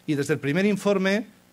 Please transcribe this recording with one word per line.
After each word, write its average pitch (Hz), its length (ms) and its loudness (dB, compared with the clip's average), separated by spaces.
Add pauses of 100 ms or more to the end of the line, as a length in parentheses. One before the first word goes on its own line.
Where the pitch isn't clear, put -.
Y 151 80 0
desde 143 200 0
el 120 60 -6
primer 160 260 0
informe 202 600 0 (260)